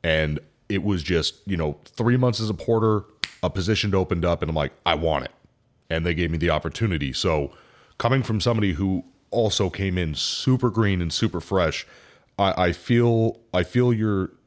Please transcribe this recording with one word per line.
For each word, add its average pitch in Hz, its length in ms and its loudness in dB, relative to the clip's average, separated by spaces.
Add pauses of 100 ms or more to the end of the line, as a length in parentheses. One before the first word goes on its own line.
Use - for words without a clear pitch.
and 78 380 0 (280)
it 98 140 -2
was 95 200 -2
just, 80 340 0 (100)
you 95 100 -2
know, 78 280 -4
three 120 320 0
months 123 240 0
as 110 100 -2
a 101 40 -2
porter, 110 500 2 (380)
a 87 60 0
position 98 460 0
opened 90 300 0
up, 85 180 0
and 78 80 -4
I'm 80 60 -2
like, 71 160 -2 (120)
"I 85 100 2
want 78 300 0
it." - 60 -12 (580)
And 82 160 -2
they 87 100 2
gave 82 160 0
me 82 60 -2
the 82 140 0
opportunity. 78 640 -2
So 78 400 -2 (460)
coming 127 240 0
from 110 180 -2
somebody 107 340 2
who 95 300 -2 (260)
also 104 400 0
came 95 260 -4
in 80 180 -2
super - 540 0
green 101 320 2
and 85 120 -2
super 90 280 -2
fresh, 87 460 0 (520)
I, 92 280 2
I 87 60 2
feel, 117 680 2 (160)
I 90 80 2
feel 123 300 2
your 107 400 0 (140)